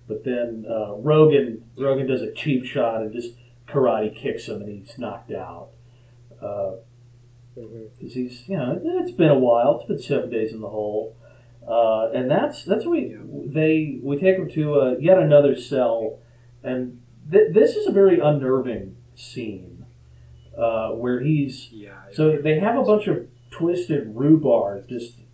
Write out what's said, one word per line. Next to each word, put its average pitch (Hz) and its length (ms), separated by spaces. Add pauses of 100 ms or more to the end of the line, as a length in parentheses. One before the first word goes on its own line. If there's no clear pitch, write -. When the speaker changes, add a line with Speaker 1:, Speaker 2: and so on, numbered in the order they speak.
Speaker 1:
but 107 160
then, 117 440
uh, 107 280
Rogan, 143 680 (120)
Rogan 135 300
does 127 160
a 110 100
cheap 127 320
shot 113 380
and 107 100
just 120 220 (340)
karate 113 460
kicks - 340
him, 104 140
and 101 80
he's 101 280
knocked 104 340
out. - 360 (720)
Uh, 101 320 (840)
Speaker 2:
Mm-hmm. 113 420
Speaker 1:
'cause - 140
he's, 123 340
you 190 80
know, 139 260
it's 349 280
been 160 180
a 139 100
while. 120 380
It's - 100
been - 120
seven 123 320
days 110 240
in 110 60
the 107 80
hole. 107 480 (500)
Uh, 113 480
and 127 160
that's, 247 340
that's - 220
what 349 60
we, 302 160
Speaker 2:
Yeah. - 100 (280)
Speaker 1:
they, 156 560
we 139 160
take 185 200
him 165 120
to, 147 300
uh, 127 200
yet 180 180
another 147 380
cell, 113 640 (420)
and 127 400 (280)
th-, 190 220
this 220 240
is 415 100
a 370 60
very 196 280
unnerving 127 760 (200)
scene, 95 680 (720)
uh, 113 360
where 123 280
he's, 139 520
Speaker 2:
Yeah, 104 400
Speaker 1:
so 156 180
Speaker 2:
it 143 140
Speaker 1:
they 156 160
have 226 180
a - 40
Speaker 2:
is. - 40
Speaker 1:
bunch 208 220
of - 180 (240)
twisted 160 640
rhubarb 120 760
just, 120 300 (160)